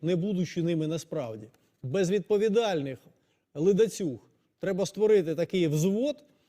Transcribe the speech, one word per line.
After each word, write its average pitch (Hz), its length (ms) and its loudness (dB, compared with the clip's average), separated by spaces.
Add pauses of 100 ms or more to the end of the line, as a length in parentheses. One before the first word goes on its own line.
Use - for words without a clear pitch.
не 170 140 0
будучи 180 460 -2
ними 160 240 0
насправді, 143 600 -6 (360)
безвідповідальних 190 1160 0 (560)
ледацюг. 180 640 0 (400)
Треба 185 280 -2
створити 196 480 2
такий 170 340 0
взвод 196 560 0 (240)